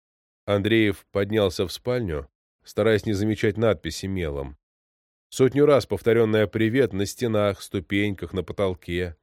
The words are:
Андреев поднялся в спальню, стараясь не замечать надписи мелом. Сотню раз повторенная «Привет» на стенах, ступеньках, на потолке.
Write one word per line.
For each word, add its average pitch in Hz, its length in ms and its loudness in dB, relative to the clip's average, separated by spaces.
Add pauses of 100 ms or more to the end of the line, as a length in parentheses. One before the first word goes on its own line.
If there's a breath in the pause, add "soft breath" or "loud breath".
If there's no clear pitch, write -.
(460)
Андреев 104 680 2
поднялся 101 540 0
в 87 60 -10
спальню, 98 580 -6 (340)
стараясь 107 420 0
не 110 80 0
замечать 104 440 0
надписи 98 500 -2
мелом. 71 500 -6 (720)
Сотню 135 360 2
раз 139 200 4
повторенная 110 600 2
«Привет» 113 460 0
на 98 140 -2
стенах, 104 560 -2
ступеньках, 101 720 -4
на 92 100 -4
потолке. 87 800 -6